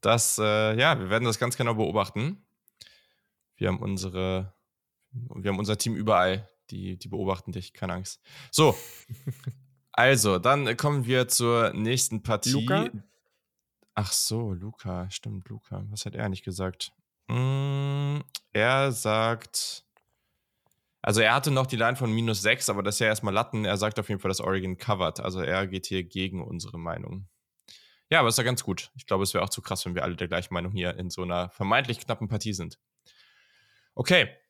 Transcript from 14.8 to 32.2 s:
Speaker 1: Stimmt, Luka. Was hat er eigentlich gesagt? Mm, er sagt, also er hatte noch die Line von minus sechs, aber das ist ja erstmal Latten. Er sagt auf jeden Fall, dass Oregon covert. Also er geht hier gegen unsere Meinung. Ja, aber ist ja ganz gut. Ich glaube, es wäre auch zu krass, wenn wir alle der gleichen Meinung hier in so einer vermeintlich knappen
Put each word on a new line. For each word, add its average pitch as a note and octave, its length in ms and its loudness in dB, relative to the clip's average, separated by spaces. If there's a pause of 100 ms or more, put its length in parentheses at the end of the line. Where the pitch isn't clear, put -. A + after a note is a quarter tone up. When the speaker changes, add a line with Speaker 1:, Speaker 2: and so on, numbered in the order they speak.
Speaker 1:
Stimmt, G2+ 380 -10
Luka. G2 400 -10
Was G#2+ 160 -8
hat G2+ 100 -10
er A2 80 -4
eigentlich F#2+ 200 -4
gesagt? F#2 500 -6 (340)
Mm, C#3 920 -2 (340)
er C3 400 4
sagt, A2 880 -2 (1160)
also G2+ 180 2
er A2 160 6
hatte C#3 160 0
noch C3 160 2
die C3 80 -4
Line A#2 220 2
von B2+ 120 0
minus A2+ 320 0
sechs, A2+ 280 2
aber G2 140 -2
das G2+ 120 0
ist - 40 -2
ja A#2 80 4
erstmal G#2+ 260 0
Latten. G#2+ 320 0
Er G2 100 2
sagt G#2 240 -2
auf G#2 80 -4
jeden G2+ 140 -4
Fall, F#2+ 80 -2
dass F#2+ 100 -2
Oregon F#2 380 -2
covert. F#2 420 -2
Also F#2 220 -6
er F#2 260 -2
geht F#2 200 -8
hier F#2 160 -2
gegen F#2+ 380 -6
unsere E2+ 380 -10
Meinung. E2 480 -10 (840)
Ja, D#3+ 100 6
aber A#2+ 100 6
ist A2+ 80 2
ja B2 80 2
ganz B2+ 180 0
gut. - 320 -4
Ich - 120 -18
glaube, G2 160 2
es G2 100 -2
wäre F2+ 100 2
auch G2 60 -2
zu - 120 -6
krass, - 240 -4
wenn F2 100 -4
wir F2+ 80 0
alle F2+ 120 -2
der F2 140 -6
gleichen F2+ 240 -2
Meinung F2 180 -4
hier F2+ 260 -4
in F2+ 120 -6
so F#2 140 -8
einer F2 260 -2
vermeintlich A#2 500 0
knappen A2+ 280 -6